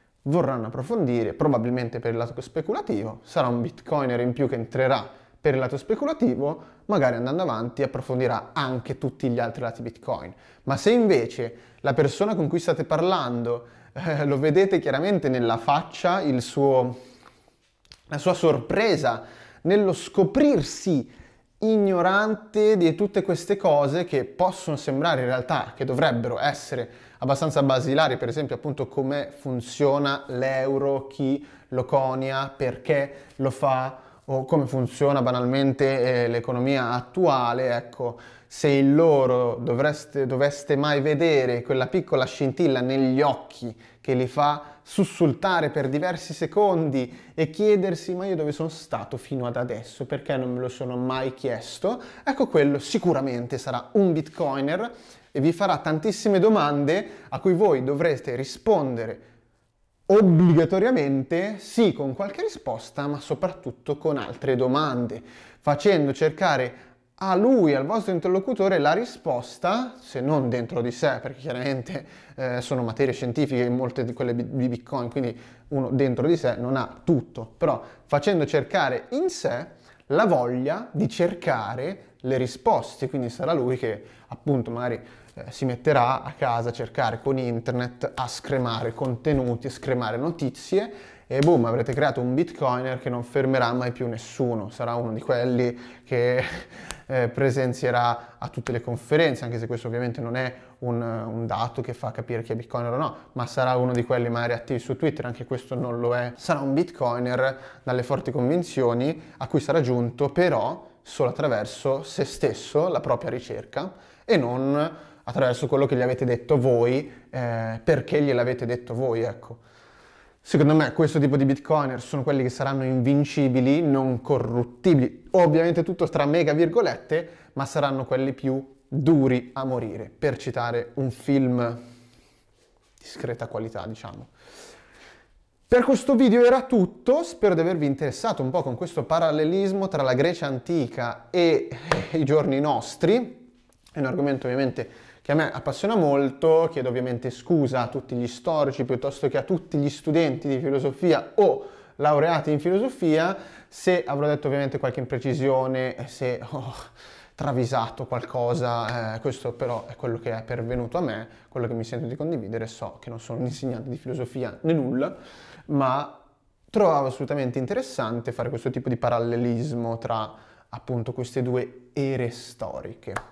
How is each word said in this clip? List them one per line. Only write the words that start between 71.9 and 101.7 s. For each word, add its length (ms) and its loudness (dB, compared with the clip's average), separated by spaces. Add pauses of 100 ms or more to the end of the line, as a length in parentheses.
eh, 260 -4
sono 220 -4
materie 320 0
scientifiche 540 0
molte 360 -2
di 80 -6
quelle 220 -4
bi-, 220 -6
di 120 0
Bitcoin, 400 -6
quindi 300 -4 (300)
uno 220 -2
dentro 360 2
di 100 4
sé 200 0
non 200 -2
ha 260 -6
tutto, 540 -2
però 260 0 (220)
facendo 400 2
cercare 680 0
in 200 -2
sé 360 -6 (400)
la 200 2
voglia 640 0
di 160 0
cercare 1120 -4
le 160 -2
risposte, 720 -2
quindi 220 -4
sarà 220 -4
lui 260 0
che 260 -4 (240)
appunto 420 -2
magari, 300 -6 (380)
eh, 120 -14
si 140 -6
metterà 580 2
a 100 -12
casa 380 -2
a 20 -2
cercare 480 -4
con 180 0
internet, 760 -4
a 120 -4
scremare 680 -4
contenuti, 720 -2
a 40 -8
scremare 460 -4
notizie 1000 -4 (120)
e 140 0
boom, 260 6
avrete 260 0
creato 280 0
un 140 -2
bitcoiner 640 -2
che 120 -6
non 120 -4
fermerà 500 2
mai 200 -2
più 160 -6
nessuno, 640 -4
sarà 240 -6
uno 180 -4
di 80 -6
quelli 580 0 (260)
che, 400 0
<laughs> 640 -12
eh, 220 0
presenzierà 1120 0
a 100 -10
tutte 240 -6
le 80 -2
conferenze, 640 0
anche 140 -6
se 80 -6
questo 220 -6
ovviamente 340 -4
non 140 -6
è 180 -4 (240)
un, 240 -4
un 440 -6
dato 360 -4